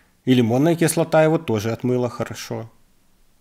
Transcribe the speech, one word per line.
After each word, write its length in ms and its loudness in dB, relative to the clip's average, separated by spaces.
И 100 4
лимонная 420 2
кислота 460 2
его 160 2
тоже 340 -4
отмыла 360 -2
хорошо. 600 -10